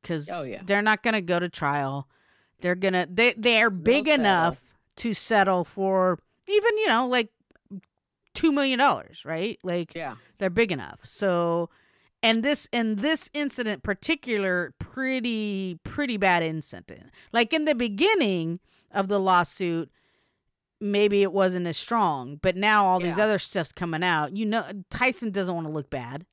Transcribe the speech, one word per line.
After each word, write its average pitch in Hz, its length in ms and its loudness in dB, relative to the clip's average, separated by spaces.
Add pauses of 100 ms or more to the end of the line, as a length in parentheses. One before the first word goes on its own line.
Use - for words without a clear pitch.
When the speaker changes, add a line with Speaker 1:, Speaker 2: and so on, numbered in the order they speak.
Speaker 1:
'Cause 156 280 -6
Speaker 2:
Oh, 175 120 -6
yeah. 123 240 -10
Speaker 1:
they're 202 160 2
not 214 200 2
gonna 220 200 0
go 170 160 0
to 175 100 -2
trial. 139 580 -2 (540)
They're 180 140 0
gonna, 185 360 0
they, 226 280 4
they're 226 320 4
Speaker 2:
They'll 185 120 -6
Speaker 1:
big 254 220 4
Speaker 2:
settle. 294 160 4
Speaker 1:
enough 170 540 2 (220)
to 226 180 -4
settle 190 500 2
for 190 540 0 (280)
even, 415 300 2
you 427 120 0
know, 247 200 2
like, 247 220 0 (1040)
two 320 180 2
million 269 260 0
dollars, 233 460 0
right? 170 400 -6
Like, 175 300 -4
Speaker 2:
Yeah. 143 220 -8 (200)
Speaker 1:
they're 190 140 0
big 208 200 2
enough. 113 340 -6
So, 175 680 0 (520)
and 226 220 4
this, 285 300 -2
and 220 240 0
this 302 340 -2
incident 247 500 -6
particular, 196 960 -2
pretty, 220 1040 -4
pretty 247 360 -4
bad 180 240 4
incident. - 680 -8 (220)
Like, 233 220 0
in 311 100 0
the 302 100 2
beginning 214 840 0 (300)
of 196 180 -2
the 202 100 2
lawsuit, 175 720 0 (920)
maybe 202 400 4
it 185 100 2
wasn't 185 340 2
as 165 100 -4
strong, 147 600 0
but 180 200 0
now 208 300 4
all 185 140 4
these 175 180 -2
Speaker 2:
Yeah. 214 60 4
Speaker 1:
other 214 140 2
stuff's - 340 -6
coming 165 300 -4
out. 165 340 0
You 220 100 -2
know, 214 180 -2 (260)
Tyson 247 400 -2
doesn't 185 240 -2
wanna 160 160 -6
look 151 200 -8
bad. 135 420 -10